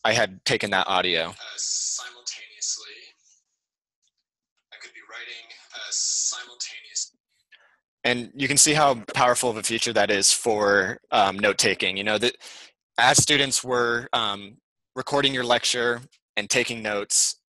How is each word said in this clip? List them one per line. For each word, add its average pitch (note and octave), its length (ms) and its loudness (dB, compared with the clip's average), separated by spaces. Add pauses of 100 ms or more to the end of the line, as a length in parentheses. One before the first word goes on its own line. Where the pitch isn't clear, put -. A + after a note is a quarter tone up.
I A2+ 80 2
had G#2 320 0
taken A2 260 0
that F#2+ 160 2
audio. F2 440 0
Uh, - 40 -16 (220)
simultaneously. - 1400 -8 (1800)
I - 80 -20
could - 140 -20
be - 60 -20 (100)
writing, - 340 -16 (300)
uh, - 160 -12
simultaneous-, - 1300 -6 (880)
And A#2+ 300 0
you C3+ 140 -2
can C#3+ 80 0
see D3+ 180 4
how D3 200 4 (200)
powerful B2 360 2
of G#2+ 60 -6
a G#2+ 60 -8
feature A2+ 300 -2
that G#2 180 2
is G2 220 4
for, G2+ 680 2 (100)
um, G2 280 4
note-taking. G2 580 2
You G2 80 -6
know, G#2+ 140 0
that A#2+ 180 0 (640)
as C3+ 240 6
students C#3 400 2
were, A#2+ 500 -2
um, G2+ 460 -4 (380)
recording C#3 360 0
your B2+ 120 -2
lecture A#2+ 560 0 (360)
and G2+ 140 -6
taking A#2 320 0
notes G#2 540 -2 (120)